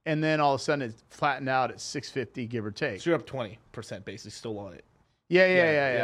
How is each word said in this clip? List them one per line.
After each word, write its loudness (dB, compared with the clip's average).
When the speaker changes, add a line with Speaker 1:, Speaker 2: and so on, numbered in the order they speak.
Speaker 1:
And 0
then 2
all 4
of 0
a -10
sudden 0
it -12
flattened -2
out 2
at -14
six -10
fifty, -6
give -4
or -6
take. -4
Speaker 2:
So -2
you're 4
up -14
twenty -8
percent -12
basically, -12
still -8
on -12
it. -20
Speaker 1:
Yeah, 6
yeah, 4
Speaker 2:
Yeah, 6
Speaker 1:
yeah, 4
Speaker 2:
yeah, 4